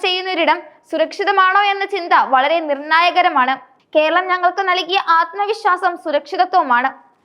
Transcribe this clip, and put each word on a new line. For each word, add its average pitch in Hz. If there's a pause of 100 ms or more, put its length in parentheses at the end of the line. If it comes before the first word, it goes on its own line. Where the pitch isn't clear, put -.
ചെയ്യുന്നൊരിടം 359 (320)
സുരക്ഷിതമാണോ 381 (100)
എന്ന 392
ചിന്ത 370 (200)
വളരെ 285
നിർണായകരമാണ്. 311 (400)
കേരളം 330
ഞങ്ങൾക്ക് 359
നൽകിയ 359 (140)
ആത്മവിശ്വാസം 359
സുരക്ഷിതത്വമാണ് 302 (380)